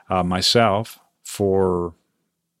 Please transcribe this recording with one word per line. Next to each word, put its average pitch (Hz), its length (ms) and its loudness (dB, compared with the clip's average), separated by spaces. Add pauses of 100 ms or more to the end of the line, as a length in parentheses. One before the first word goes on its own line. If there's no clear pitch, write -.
uh, 92 140 0
myself 98 760 0 (260)
for, 92 680 0 (680)